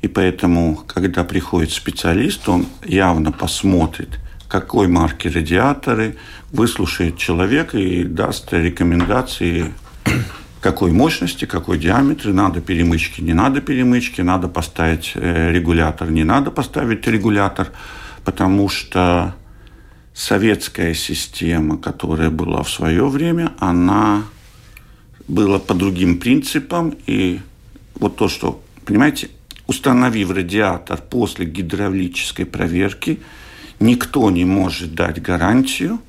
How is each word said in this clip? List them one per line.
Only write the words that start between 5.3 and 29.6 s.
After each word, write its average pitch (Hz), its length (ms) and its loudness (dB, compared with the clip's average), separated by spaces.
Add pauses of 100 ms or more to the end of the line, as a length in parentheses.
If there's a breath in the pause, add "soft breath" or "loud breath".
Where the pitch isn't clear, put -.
выслушает 90 680 0
человека 98 640 0
и 90 240 0
даст - 500 -4
рекомендации, 87 1200 0 (300)
<clears throat> - 580 -4
какой 92 300 2
мощности, - 540 2
какой 85 340 -2
диаметр, 104 540 2
надо 92 260 2
перемычки, 85 600 0
не 82 120 0
надо 135 280 2
перемычки, 123 600 0
надо 90 280 0
поставить, - 680 -2
э, 85 380 0
регулятор, 82 580 2
не 80 140 4
надо 131 260 2
поставить 120 560 -2
регулятор, 101 640 2 (560 loud breath)
потому 98 420 2
что 87 680 0 (800 soft breath)
советская 92 840 0
система, 80 840 -2
которая 80 540 -2
была 80 320 -2
в - 80 -6
свое 85 360 2
время, 165 520 0
она 104 640 2 (1040 soft breath)
была 98 320 2
по - 160 -2
другим 90 440 2
принципам. 160 760 0 (100)
И 92 340 0 (600)
вот 101 160 0
то, 107 120 0
что, - 320 -4 (260)
понимаете, 139 440 2 (380)